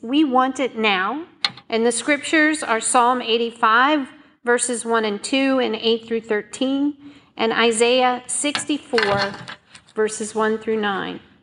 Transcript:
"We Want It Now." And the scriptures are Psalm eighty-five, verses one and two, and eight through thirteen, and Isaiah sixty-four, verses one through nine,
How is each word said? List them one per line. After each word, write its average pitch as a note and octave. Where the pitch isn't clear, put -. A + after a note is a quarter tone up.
"We C#4
Want C4
It A#3
Now." A3
And A3+
the A#3+
scriptures D4+
are A3+
Psalm A#3+
eighty-five, A#3
verses A#3+
one A3+
and G#3
two, C4+
and A3+
eight A3+
through A3+
thirteen, C4
and A3
Isaiah A#3+
sixty-four, G#3+
verses G#3+
one A3
through A3
nine, F#3